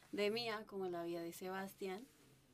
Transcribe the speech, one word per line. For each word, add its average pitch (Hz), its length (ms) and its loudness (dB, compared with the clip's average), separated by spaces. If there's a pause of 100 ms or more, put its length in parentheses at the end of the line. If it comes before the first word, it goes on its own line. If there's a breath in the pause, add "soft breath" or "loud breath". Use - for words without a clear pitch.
(120)
de 208 180 4
Mia, 220 380 2
cómo 196 180 -2
es 180 60 2
la 170 140 0
vida 170 160 0
de 170 100 -2
Sebastián. 190 760 -2 (480)